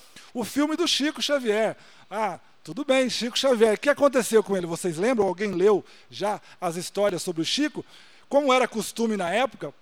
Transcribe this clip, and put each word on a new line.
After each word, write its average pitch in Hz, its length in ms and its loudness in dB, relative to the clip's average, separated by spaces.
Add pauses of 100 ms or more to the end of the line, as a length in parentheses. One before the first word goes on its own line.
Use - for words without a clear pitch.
(340)
o 240 100 -4
filme 302 320 -2
do 330 100 0
Chico 285 360 -2
Xavier. 220 560 0 (340)
Ah, 196 260 -4 (280)
tudo 175 180 -10
bem, 262 260 2
Chico 226 300 -4
Xavier. 226 360 4
O - 40 -4
que 285 100 0
aconteceu 254 540 4
com 196 140 -2
ele? 175 80 -4
Vocês 165 320 -4
lembram? 214 280 2
Alguém 190 280 -2
leu 185 320 4 (260)
já 185 300 -6 (180)
as 170 160 -6
histórias 185 460 -2
sobre 165 200 -4
o 156 40 -4
Chico? 277 400 -2 (420)
Como 277 240 2
era 254 160 4
costume 220 480 -4
na 180 140 -2
época 202 520 -4